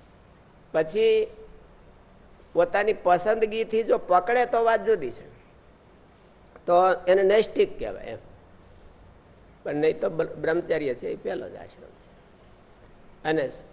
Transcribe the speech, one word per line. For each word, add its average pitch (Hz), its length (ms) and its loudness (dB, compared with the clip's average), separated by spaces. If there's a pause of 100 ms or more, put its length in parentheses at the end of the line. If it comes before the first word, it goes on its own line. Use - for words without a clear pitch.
(720)
પછી 214 540 2 (1300)
પોતાની 202 400 2
પસંદગીથી 220 880 0
જો 233 160 2
પકડે 233 480 2
તો 233 180 0
વાત 220 200 2
જુદી 185 260 0
છે. - 180 -18 (1400)
તો 180 280 4 (120)
એને 190 160 4
નૈષ્ઠિક 202 560 2
કહેવાય 101 260 -10
એમ. 113 140 -12 (1400)
પણ 156 120 -8
નહીં 151 260 0
તો 202 100 -2
બ્ર-, 160 240 -4
બ્રહ્મચર્ય 151 600 -2
છે 151 120 -10
એ 175 100 -6
પહેલો 185 320 -8
જ - 80 -16
આશ્રમ - 320 -20
છે. - 220 -20 (1120)
અને 151 260 -2 (220)